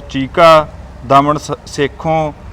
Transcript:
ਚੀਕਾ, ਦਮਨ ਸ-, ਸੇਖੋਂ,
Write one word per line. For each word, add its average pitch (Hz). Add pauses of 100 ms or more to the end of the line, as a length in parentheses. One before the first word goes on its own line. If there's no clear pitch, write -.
ਚੀਕਾ, 151 (380)
ਦਮਨ 143
ਸ-, 143 (160)
ਸੇਖੋਂ, 156 (200)